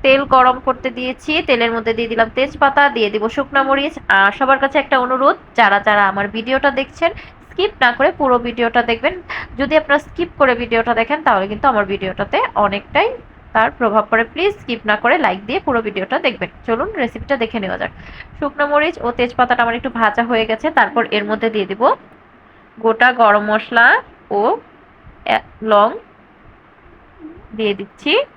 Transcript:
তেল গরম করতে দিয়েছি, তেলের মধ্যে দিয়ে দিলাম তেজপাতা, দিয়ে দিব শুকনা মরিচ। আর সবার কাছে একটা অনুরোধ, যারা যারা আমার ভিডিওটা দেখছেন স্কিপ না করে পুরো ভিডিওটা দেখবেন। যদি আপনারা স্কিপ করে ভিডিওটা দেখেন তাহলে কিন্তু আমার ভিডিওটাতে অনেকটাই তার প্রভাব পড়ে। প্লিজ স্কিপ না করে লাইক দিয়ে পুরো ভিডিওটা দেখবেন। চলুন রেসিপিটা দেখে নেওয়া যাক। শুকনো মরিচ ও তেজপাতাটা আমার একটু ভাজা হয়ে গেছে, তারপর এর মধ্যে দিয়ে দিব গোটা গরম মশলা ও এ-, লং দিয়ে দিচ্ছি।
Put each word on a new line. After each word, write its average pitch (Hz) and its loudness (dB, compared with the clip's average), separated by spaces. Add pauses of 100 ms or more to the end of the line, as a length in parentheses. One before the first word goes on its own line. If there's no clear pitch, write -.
তেল 269 4
গরম 254 4
করতে 262 -4
দিয়েছি, 254 -4
তেলের 233 0
মধ্যে 226 -2
দিয়ে 233 -2
দিলাম 226 0
তেজপাতা, 277 2
দিয়ে 220 0
দিব 214 -4
শুকনা 269 -2
মরিচ। 277 -2 (120)
আর 196 4
সবার 262 2
কাছে 269 0
একটা 269 0
অনুরোধ, 262 0 (200)
যারা 202 4
যারা 208 2
আমার 196 -2
ভিডিওটা 254 -2
দেখছেন 269 -2 (380)
স্কিপ 403 -2 (100)
না 240 4
করে 262 2
পুরো 262 2
ভিডিওটা 240 0
দেখবেন। 240 -2 (360)
যদি 277 -2
আপনারা 294 2
স্কিপ 339 -6
করে 262 4
ভিডিওটা 233 -2
দেখেন 233 -2
তাহলে 196 2
কিন্তু 208 -6
আমার 214 2
ভিডিওটাতে 190 -4 (180)
অনেকটাই 202 0 (440)
তার 226 2
প্রভাব 214 0
পড়ে। 220 2
প্লিজ 359 -2
স্কিপ 226 -8
না 214 2
করে 240 2
লাইক 196 0
দিয়ে 285 -4
পুরো 240 -2
ভিডিওটা 214 -4
দেখবেন। 240 -4 (160)
চলুন 247 -2
রেসিপিটা 247 -4
দেখে 226 -4
নেওয়া 185 -6
যাক। - -6 (480)
শুকনো 285 -2
মরিচ 302 0
ও 240 -4
তেজপাতাটা 240 0
আমার 233 0
একটু 240 -6
ভাজা 226 0
হয়ে 226 0
গেছে, 226 -4
তারপর 233 0
এর 208 -2
মধ্যে 214 -2
দিয়ে 214 -2
দিব 196 0 (840)
গোটা 226 2
গরম 208 4
মশলা 233 4 (280)
ও 220 0 (680)
এ-, - -8 (180)
লং 214 2 (1700)
দিয়ে 214 -2
দিচ্ছি। 294 -2 (140)